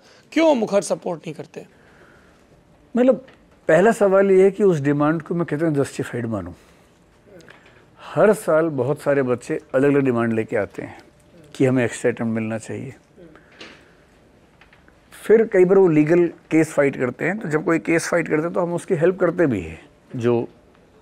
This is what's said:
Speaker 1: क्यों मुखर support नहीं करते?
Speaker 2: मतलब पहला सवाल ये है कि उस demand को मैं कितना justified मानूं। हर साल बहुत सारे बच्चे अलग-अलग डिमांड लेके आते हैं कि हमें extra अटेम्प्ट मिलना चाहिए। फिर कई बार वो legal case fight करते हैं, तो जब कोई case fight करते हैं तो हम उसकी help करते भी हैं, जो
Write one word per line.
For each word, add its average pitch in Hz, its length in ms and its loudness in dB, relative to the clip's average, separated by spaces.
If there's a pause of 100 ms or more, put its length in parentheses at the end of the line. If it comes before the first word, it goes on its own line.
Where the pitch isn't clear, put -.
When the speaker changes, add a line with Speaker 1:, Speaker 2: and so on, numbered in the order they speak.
(320)
Speaker 1:
क्यों 311 240 4
मुखर 202 260 0
support 170 400 -6
नहीं 156 120 -12
करते? - 320 -18 (1300)
Speaker 2:
मतलब 247 300 2 (420)
पहला 180 240 4
सवाल 196 400 4
ये 190 120 6
है 196 80 4
कि 196 120 -2
उस 180 160 4
demand 147 420 0
को 180 140 -8
मैं 170 100 -2
कितना 156 280 -2
justified 131 520 -4
मानूं। 95 280 -8 (1500)
हर 202 340 2
साल 165 400 0
बहुत 135 280 -4
सारे 139 220 0
बच्चे 123 360 -4 (160)
अलग-अलग 139 300 4
डिमांड 117 280 0
लेके 110 240 -4
आते 101 240 -6
हैं - 160 -16 (580)
कि 143 100 0
हमें 131 200 2
extra 120 260 -2
अटेम्प्ट 113 220 -4
मिलना 110 240 -6
चाहिए। 113 360 -14 (2250)
फिर 220 300 2 (100)
कई 185 120 6
बार 196 120 4
वो 190 100 6
legal 160 380 2 (260)
case 160 200 2
fight 143 260 0
करते 123 280 -4
हैं, 185 140 -4
तो 202 100 -10
जब 156 160 -2
कोई 165 140 0
case 165 300 -2
fight 170 180 -2
करते 156 160 -2
हैं 175 100 -6
तो 196 80 -4
हम 175 120 -4
उसकी 170 220 -6
help 180 240 0
करते 175 280 0
भी 107 140 -2
हैं, 80 180 -12 (360)
जो 120 320 0 (540)